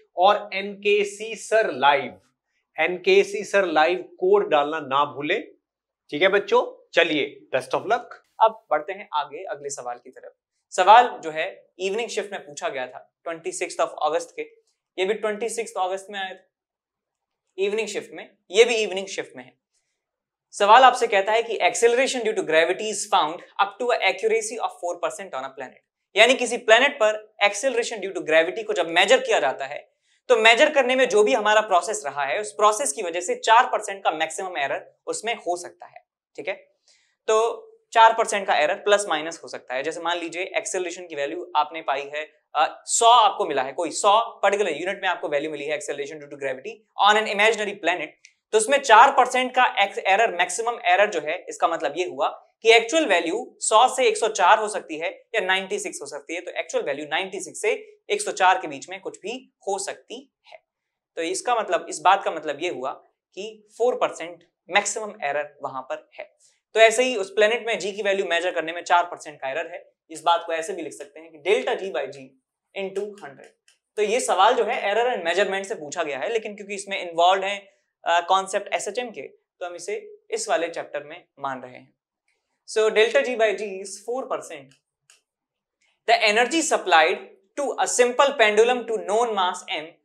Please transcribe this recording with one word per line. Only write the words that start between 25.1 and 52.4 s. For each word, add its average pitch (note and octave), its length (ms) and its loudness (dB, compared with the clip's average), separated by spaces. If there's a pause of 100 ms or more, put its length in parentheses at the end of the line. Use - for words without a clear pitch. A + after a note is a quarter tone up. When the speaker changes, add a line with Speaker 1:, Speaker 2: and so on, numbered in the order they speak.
Speaker 2:
on C3 120 -8
a C3 40 -14
planet, C3 300 -16 (340)
यानी A#3 200 6
किसी B3 280 -2
प्लेनेट B3+ 340 4
पर G#3+ 220 2 (260)
acceleration A3+ 600 -2
due F#3+ 80 -8
to E3 120 -8
gravity E3 420 2
को A3 60 -4
जब E3+ 180 -2
मेजर G3 300 4
किया G#3 200 0
जाता C3+ 260 -2
है C#3+ 200 -14 (440)
तो B3 80 6
मेजर A#3 360 6
करने C4 220 2
में C4 120 4
जो G#3 160 4
भी G#3 100 2
हमारा G#3+ 280 4
प्रोसेस G#3 440 0
रहा C#3 180 -6
है D3+ 160 -2
उस G#3 140 -10
प्रोसेस G#3+ 380 2
की A3+ 100 -10
वजह F3 180 -6
से A#3+ 160 -6
चार A3+ 300 4
परसेंट G#3 380 -6
का G3+ 80 2
मैक्सिमम D#3+ 460 -6
एरर C#3+ 240 -4 (240)
उसमें G#3 300 -6
हो - 220 -6
सकता - 280 -18
है, - 160 -20 (340)
ठीक D3 120 -10
है। F#3+ 60 -6 (760)
तो A3+ 360 0 (280)
चार A3+ 220 8
परसेंट G#3+ 320 -4
का F#3+ 80 0
एरर D3+ 220 2
प्लस G3+ 320 2
माइनस D#3+ 340 -6
हो B2+ 60 -18
सकता - 260 -12
है। C3 80 -4
जैसे D#3+ 180 -8
मान E3+ 180 -4
लीजिए E3+ 240 -8 (140)
एक्सेलरेशन F3+ 500 -6
की E3 100 -16
वैल्यू D#3+ 400 -6
आपने D3+ 260 -2
पाई C#3+ 240 -4
है, D3 180 -10 (300)
अ, D3+ 120 2 (220)
सौ - 200 2
आपको G#3+ 380 6
मिला C#3 160 -2
है, C3+ 100 -6
कोई D#3 200 -6
सौ G#3 260 4 (240)
पर्टिकुलर G3+ 300 0
यूनिट F3+ 300 -6
में F#3+ 60 -2
आपको F3 200 -4
वैल्यू D3 220 -4
मिली D3 140 -10
है D3 140 -4
acceleration D3 420 -10
due C#3+ 100 -20
to C#3+ 120 -14
gravity C3+ 320 -8 (280)
on G#3 200 6
an G#3+ 80 -6
imaginary G#3 480 0
planet, D#3+ 300 -2 (440)
तो G#3+ 60 4
उसमें A#3+ 220 2
चार A#3 320 10
परसेंट B3+ 420 2
का B3+ 100 4 (180)
एक्स-, G3 180 0
एरर, G3 360 2
मैक्सिमम A3 500 -2
एरर F#3+ 240 4
जो E3 100 -4
है, D#3 280 -6
इसका D#3+ 200 0
मतलब D#3+ 280 -4
ये F3+ 100 -2
हुआ C#3+ 220 -2 (360)